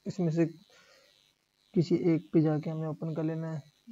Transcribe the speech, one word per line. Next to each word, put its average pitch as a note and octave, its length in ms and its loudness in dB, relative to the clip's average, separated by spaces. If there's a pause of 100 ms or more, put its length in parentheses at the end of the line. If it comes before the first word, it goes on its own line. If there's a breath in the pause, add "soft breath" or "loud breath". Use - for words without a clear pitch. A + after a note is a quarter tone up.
इसमें E3+ 240 -2
से E3 140 2 (1300 soft breath)
किसी F3 220 2 (100)
एक D#3+ 260 2
पे E3+ 100 4
जाके D#3 280 0
हमने D#3+ 180 -4
open D#3+ 260 -6
कर D#3+ 100 -4
लेना D#3+ 280 -4
है। D3+ 100 -8 (300)